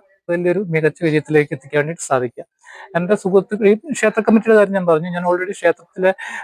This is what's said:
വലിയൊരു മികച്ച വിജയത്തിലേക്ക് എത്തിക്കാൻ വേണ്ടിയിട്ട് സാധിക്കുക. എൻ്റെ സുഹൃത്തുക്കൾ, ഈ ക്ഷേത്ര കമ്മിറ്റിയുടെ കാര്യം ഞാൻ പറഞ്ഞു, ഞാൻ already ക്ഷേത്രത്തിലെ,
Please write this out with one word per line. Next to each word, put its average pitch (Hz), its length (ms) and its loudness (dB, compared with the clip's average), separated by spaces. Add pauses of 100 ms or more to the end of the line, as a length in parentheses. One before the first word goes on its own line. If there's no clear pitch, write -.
(300)
വലിയൊരു 175 300 0
മികച്ച 160 440 -2
വിജയത്തിലേക്ക് 151 520 0
എത്തിക്കാൻ 147 240 -4
വേണ്ടിയിട്ട് 160 320 -6
സാധിക്കുക. 127 340 -4 (500)
എൻ്റെ 180 200 0
സുഹൃത്തുക്കൾ, 196 520 0
ഈ 214 80 6 (220)
ക്ഷേത്ര 214 240 0
കമ്മിറ്റിയുടെ 220 360 4
കാര്യം 202 160 4
ഞാൻ 190 120 -2
പറഞ്ഞു, 170 240 0
ഞാൻ 175 140 -6
already 180 360 -2
ക്ഷേത്രത്തിലെ, 185 520 -2 (320)